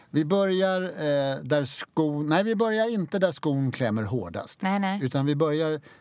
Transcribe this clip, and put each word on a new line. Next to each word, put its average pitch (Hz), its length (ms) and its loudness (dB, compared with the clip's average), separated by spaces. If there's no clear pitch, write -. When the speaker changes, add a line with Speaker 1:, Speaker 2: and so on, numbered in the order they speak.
Speaker 1:
vi 151 140 2
börjar, 190 580 2
eh, 143 600 0
där 143 220 2
skon, 147 600 -2
nej, 165 180 4
vi 220 120 0
börjar 220 320 2
inte 202 300 -2
där 180 140 2
skon 139 400 0
klämmer 110 300 0
hårdast. 98 600 -6
Speaker 2:
Nej, 196 180 0
nej. 196 220 -2
Speaker 1:
Utan 135 240 0
vi 147 100 2
börjar 156 440 0